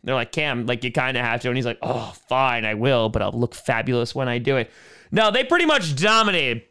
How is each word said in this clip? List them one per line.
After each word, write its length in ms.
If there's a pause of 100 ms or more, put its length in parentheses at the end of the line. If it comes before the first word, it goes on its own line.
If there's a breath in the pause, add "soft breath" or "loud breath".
They're 100
like, 180
"Cam, 360
like, 160
you 80
kinda 280
have 220
to." 60
And 100
he's 80
like, 160
"Oh, 320 (160)
fine, 340
I 120
will, 340
but 140
I'll 80
look 240
fabulous 580
when 160
I 80
do 180
it." 140 (420 loud breath)
No, 200
they 120
pretty 220
much 300
dominated 760